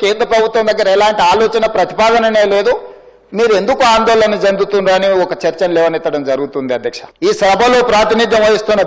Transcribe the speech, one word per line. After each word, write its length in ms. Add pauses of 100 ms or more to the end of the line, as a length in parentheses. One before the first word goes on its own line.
కేంద్ర 280
ప్రభుత్వం 380
దగ్గర 260
ఎలాంటి 260 (100)
ఆలోచన, 340 (100)
ప్రతిపాదననే 680 (100)
లేదు, 200 (640)
మీరు 220
ఎందుకు 240 (100)
ఆందోళన 500
చెందుతుండ్రు 500
అని 160 (140)
ఒక 180
చర్చను 360
లేవనెత్తడం 520
జరుగుతుంది, 480
అధ్యక్ష. 240 (260)
ఈ 40 (100)
సభలో 380 (120)
ప్రాతినిధ్యం 540
వహిస్తున్న 400